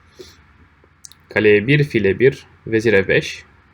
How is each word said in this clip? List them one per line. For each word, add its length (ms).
Kale 260
E 120
bir, 160
fil 220
E 140
bir, 260
vezir 260
E 140
beş. 360